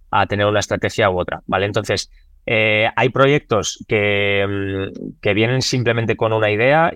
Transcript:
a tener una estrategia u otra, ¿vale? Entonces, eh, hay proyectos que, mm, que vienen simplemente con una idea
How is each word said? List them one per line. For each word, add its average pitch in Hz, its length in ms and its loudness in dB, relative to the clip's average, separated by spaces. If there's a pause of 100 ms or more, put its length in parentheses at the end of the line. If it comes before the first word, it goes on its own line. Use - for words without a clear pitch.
(120)
a 98 160 2
tener 104 180 0
una 104 140 2
estrategia 101 500 -2
u 92 100 -2
otra, 82 280 -6
¿vale? 95 180 0
Entonces, 104 460 -4 (340)
eh, 110 500 2
hay 120 140 2
proyectos 127 800 0
que, 101 600 0
mm, 98 760 -6
que 104 120 0
vienen 120 280 2
simplemente 117 540 0
con 110 180 0
una 110 180 2
idea 139 440 2